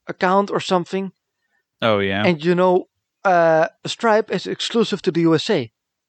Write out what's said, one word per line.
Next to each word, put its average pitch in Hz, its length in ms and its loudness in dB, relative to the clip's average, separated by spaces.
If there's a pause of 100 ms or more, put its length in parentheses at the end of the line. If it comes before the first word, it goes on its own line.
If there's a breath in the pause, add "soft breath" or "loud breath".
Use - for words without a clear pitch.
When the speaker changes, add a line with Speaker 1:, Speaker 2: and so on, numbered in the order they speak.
Speaker 1:
account 196 440 0
or 165 100 -2
something. 190 520 -4 (720)
Speaker 2:
Oh, 110 160 2
yeah. 98 260 -2
Speaker 1:
And, 170 180 0
you 175 120 0
know, 185 300 2 (400)
uh, 165 440 4 (160)
Stripe 214 460 0
is - 160 -6
exclusive 202 560 -4
to - 80 -2
the 165 120 0
U 165 120 4
S - 160 -2
A. 143 200 -2 (380)